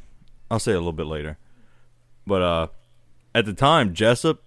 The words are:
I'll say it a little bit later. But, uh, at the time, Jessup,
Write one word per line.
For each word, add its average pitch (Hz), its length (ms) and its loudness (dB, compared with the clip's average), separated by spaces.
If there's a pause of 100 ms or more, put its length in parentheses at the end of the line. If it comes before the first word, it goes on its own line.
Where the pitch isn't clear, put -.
(500)
I'll 113 80 0
say 117 140 0
it 95 40 2
a - 20 2
little 85 140 -2
bit 80 140 -6
later. 78 320 -8 (880)
But, 95 160 0
uh, 82 240 0 (680)
at 117 120 2
the 104 80 -6
time, 135 400 2
Jessup, 120 520 2